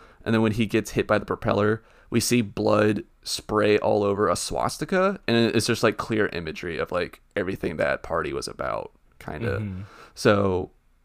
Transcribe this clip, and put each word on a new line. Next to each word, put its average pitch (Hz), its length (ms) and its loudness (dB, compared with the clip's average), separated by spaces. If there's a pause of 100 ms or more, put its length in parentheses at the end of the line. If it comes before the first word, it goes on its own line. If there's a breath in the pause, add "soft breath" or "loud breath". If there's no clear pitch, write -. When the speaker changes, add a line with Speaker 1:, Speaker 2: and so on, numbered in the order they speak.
(260 soft breath)
Speaker 1:
and 113 80 2
then 110 80 4
when 110 100 2
he 107 140 0
gets 107 260 -2
hit 117 140 0
by 107 120 2
the 104 60 -2
propeller, 104 580 0 (280 soft breath)
we 117 100 2
see 123 220 2
blood 107 600 2 (180)
spray 107 560 2
all 107 240 2
over 101 260 2
a 87 80 2
swastika, 185 920 -2
and 117 260 4
it's 110 120 2
just, 113 160 0
like, 110 140 2
clear 107 360 0
imagery 80 460 -6
of, 80 120 -4
like, 87 300 -4 (160)
everything 92 400 -4
that 67 260 -2
party 80 300 -4
was 65 160 -6
about, 55 420 -6 (280)
kinda. - 400 -6
Speaker 2:
Mm-hmm. 98 240 -6 (320 loud breath)
Speaker 1:
So, 101 560 2 (340)